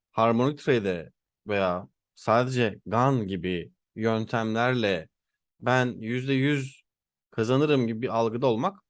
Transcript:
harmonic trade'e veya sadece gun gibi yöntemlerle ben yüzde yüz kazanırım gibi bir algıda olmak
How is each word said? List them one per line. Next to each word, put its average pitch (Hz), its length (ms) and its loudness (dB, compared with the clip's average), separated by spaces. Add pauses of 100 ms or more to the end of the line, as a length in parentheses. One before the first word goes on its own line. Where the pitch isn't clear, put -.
(100)
harmonic 117 460 2
trade'e 101 560 -2 (340)
veya 95 420 -2 (260)
sadece 123 720 0
gun 120 400 0
gibi 90 460 -6 (220)
yöntemlerle 110 1120 -2 (520)
ben 123 260 2
yüzde 123 460 -6
yüz 135 500 -2 (480)
kazanırım 131 560 2
gibi 113 160 -6
bir 120 60 -4
algıda 117 380 0
olmak 139 320 0 (120)